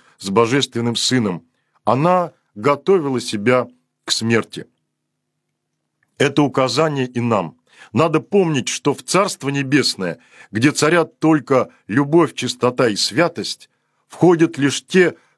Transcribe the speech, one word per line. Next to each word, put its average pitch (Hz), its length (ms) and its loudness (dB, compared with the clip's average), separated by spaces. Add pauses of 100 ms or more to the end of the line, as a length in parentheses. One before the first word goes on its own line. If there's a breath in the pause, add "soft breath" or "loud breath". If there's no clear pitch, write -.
(180 soft breath)
с 98 120 -10
Божественным 117 680 0
Сыном. 107 480 -2 (400)
Она 165 480 0 (220)
готовила 139 680 0
себя 113 480 -2 (360)
к - 60 -10
смерти. 113 560 -2 (1500)
Это 139 240 2
указание 135 640 0
и 123 140 -6
нам. 104 360 -2 (360 soft breath)
Надо 151 280 2
помнить, 160 480 0
что - 240 -2
в - 100 -12
Царство 180 460 -2
Небесное, 131 680 -2 (320 soft breath)
где 117 200 2
царят 160 480 0
только 139 520 2 (160 soft breath)
любовь, 143 480 0
чистота 123 540 -2
и 101 80 -4
святость, 143 760 -4 (360)
входят 165 520 2
лишь 139 260 -2
те, 180 300 2 (240 soft breath)